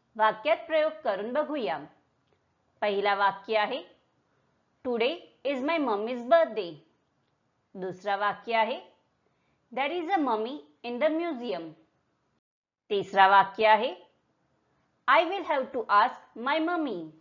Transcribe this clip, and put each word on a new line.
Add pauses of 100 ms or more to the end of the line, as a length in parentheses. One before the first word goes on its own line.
(160)
वाक्यात (100)
प्रयोग (120)
करून
बघूया. (1000)
पहिला
वाक्य
आहे, (1000)
"Today (300)
is
my
mummy's
birthday." (1000)
दुसरा
वाक्य
आहे, (960)
"There
is
a
mummy (260)
in
the
museum." (1200)
तिसरा
वाक्य
आहे, (1120)
"I
will
have
to
ask
my
mummy." (120)